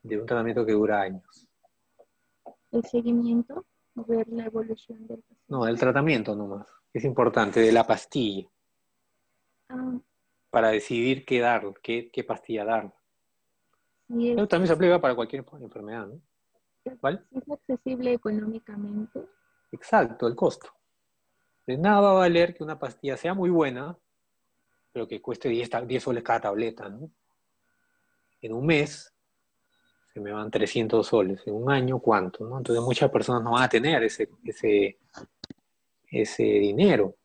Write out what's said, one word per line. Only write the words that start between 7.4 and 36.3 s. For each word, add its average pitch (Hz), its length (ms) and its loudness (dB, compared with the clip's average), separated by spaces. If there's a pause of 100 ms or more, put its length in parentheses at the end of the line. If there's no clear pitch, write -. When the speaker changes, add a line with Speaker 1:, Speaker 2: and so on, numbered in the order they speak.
Speaker 1:
de 113 120 8
la 113 140 6
pastilla. 101 640 -2 (1200)
Speaker 2:
Ah. 254 280 -8 (520)
Speaker 1:
Para 113 200 4
decidir 120 560 0
qué 123 160 2
dar, 117 240 2 (180)
qué, 117 300 -6
qué 123 100 -6
pastilla 110 400 -6
dar. 107 300 -2 (1120)
Speaker 2:
Sí, 233 220 -2
es 240 80 2
Speaker 1:
Eso 208 100 2
también 180 200 2
se 165 60 4
aplica 175 280 4
para 131 140 2
cualquier 120 280 -6 (160)
enfermedad, 110 480 -12
¿no? 127 140 -18 (640)
Speaker 2:
es 262 140 -12
Speaker 1:
¿Cuál? 156 320 -4
Speaker 2:
es 262 180 -10
accesible 254 640 -4
económicamente. 214 1120 -6 (460)
Speaker 1:
Exacto, 123 560 0
el 117 80 -2
costo. - 340 -2 (960)
De 127 120 -4
nada 202 220 4
va 202 120 6
a - 20 6
valer 175 400 4
que - 100 -12
una 151 140 -10
pastilla 135 400 -6
sea 170 160 -4
muy 185 160 0
buena, 151 480 0 (960)
pero 117 160 -6
que - 140 -10
cueste 127 280 -6
diez 117 200 -2
ta-, 117 120 -4
diez 123 220 -4
soles 120 200 -4
cada 117 180 0
tableta, 107 480 -4
¿no? 123 200 -16 (1300)
En 113 140 -10
un 123 140 -4
mes 151 440 0 (1000)
se - 80 -14
me 101 100 -8
van 107 200 -8
trescientos 113 560 2
soles. 98 400 2
En 104 80 -4
un 123 160 -2
año, 131 280 2
¿cuánto? 104 480 0
¿No? 127 120 -8
Entonces 117 260 0
muchas 127 240 2
personas 117 340 0
no 117 100 -2
van 123 100 4
a 127 60 2
tener 127 340 2
ese, 110 260 -2 (160)
ese, 101 540 0 (1040)
ese - 380 -2